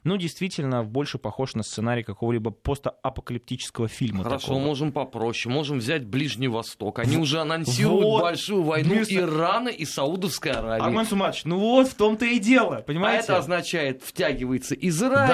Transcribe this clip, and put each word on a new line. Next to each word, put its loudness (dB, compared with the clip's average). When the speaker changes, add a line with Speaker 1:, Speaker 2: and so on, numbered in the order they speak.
Speaker 1:
ну, 0
действительно, -4
больше -4
похож -6
на -2
сценарий -2
какого-либо -2
постапокалиптического -6
фильма -2
Speaker 2:
Хорошо, -4
Speaker 1:
такого. 0
Speaker 2:
можем -2
попроще, -4
можем -2
взять -2
Ближний -2
Восток. -4
Они 2
Speaker 1:
В-, 4
Speaker 2:
уже 0
анонсируют 2
Speaker 1:
вот. 4
Speaker 2:
большую 0
войну, 2
Speaker 1:
Вместо, 2
Speaker 2:
и 4
Иран, 0
и -6
Саудовская -2
Аравия. -2
Speaker 1:
Армен 0
Суматович, -2
ну 0
вот 6
в -8
том-то 2
и 2
дело, 4
понимаете? 2
Speaker 2:
А -4
это 2
означает, -2
втягивается -2
Израиль, 2